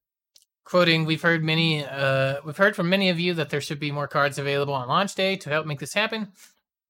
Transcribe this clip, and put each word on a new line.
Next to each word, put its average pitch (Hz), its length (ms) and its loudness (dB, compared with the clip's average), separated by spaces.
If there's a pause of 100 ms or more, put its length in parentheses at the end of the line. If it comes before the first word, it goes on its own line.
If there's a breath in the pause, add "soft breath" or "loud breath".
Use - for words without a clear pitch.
(640)
Quoting, 165 420 4
"We've 156 160 -2
heard 165 200 2
many, 160 400 2
uh, 135 600 0
we've 151 140 -10
heard 208 180 4
from 175 140 0
many 196 180 4
of 170 100 2
you 175 140 0
that 156 160 -2
there 143 140 -4
should 147 180 -8
be 147 100 -4
more 143 160 -4
cards 143 320 0
available 143 360 0
on 127 120 -4
launch 180 280 0
day. 190 220 0
To 165 120 -14
help 156 160 -2
make 151 160 -8
this 139 140 -10
happen, 214 360 -2 (600 soft breath)